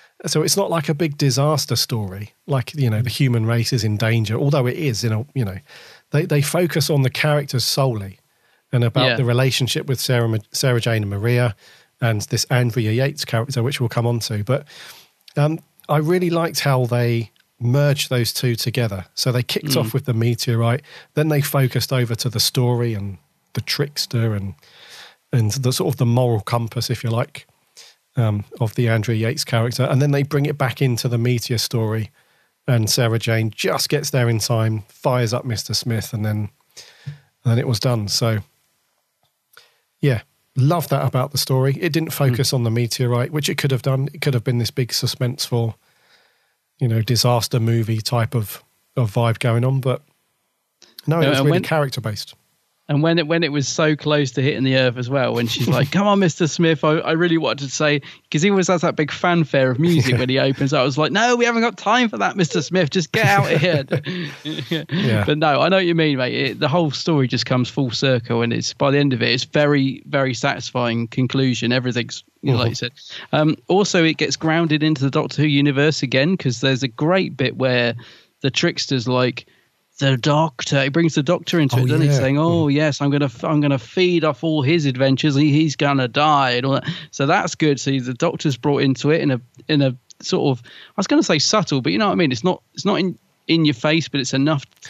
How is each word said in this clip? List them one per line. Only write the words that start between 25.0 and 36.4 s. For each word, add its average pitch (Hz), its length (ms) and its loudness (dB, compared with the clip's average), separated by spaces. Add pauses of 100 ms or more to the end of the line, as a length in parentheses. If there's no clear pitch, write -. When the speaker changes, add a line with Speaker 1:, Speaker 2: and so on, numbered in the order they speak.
Speaker 1:
and 110 200 2
the 127 220 -2
sort 180 200 0
of - 40 -6
the 127 100 2
moral 117 340 2
compass, 117 480 -4
if 113 140 -4
you 113 80 -4
like, - 340 -6 (680)
um, 104 280 0 (160)
of 113 140 -2
the 120 160 0
Andrea 113 280 0
Yates 113 260 -2
character. 117 400 0
And 131 180 2
then 147 100 2
they 139 120 2
bring 143 240 0
it 147 100 -4
back 127 240 -2
into 123 260 0
the 120 120 0
meteor 120 400 0
story, 110 500 -2 (580)
and 113 220 2
Sarah 117 300 2
Jane 110 360 0
just 170 340 -2
gets 147 200 -2
there 123 200 2
in 113 100 0
time, 110 480 0
fires 123 460 -2
up 151 120 -4
Mister 110 300 -6
Smith, 113 380 -4
and 107 120 -2
then, 107 240 -2 (560)